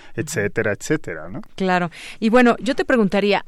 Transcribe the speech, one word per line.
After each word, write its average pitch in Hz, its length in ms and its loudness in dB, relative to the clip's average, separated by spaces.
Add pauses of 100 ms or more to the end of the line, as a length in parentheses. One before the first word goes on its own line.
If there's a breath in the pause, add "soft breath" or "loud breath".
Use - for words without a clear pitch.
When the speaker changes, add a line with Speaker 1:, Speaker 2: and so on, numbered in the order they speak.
(220 loud breath)
Speaker 1:
etcétera, 107 520 -2
etcétera, 87 560 -4
¿no? 113 100 -10 (160)
Speaker 2:
Claro. 180 340 0 (300 loud breath)
Y 220 80 0
bueno, 240 320 6
yo 240 160 -2
te 381 80 0
preguntaría, 202 640 2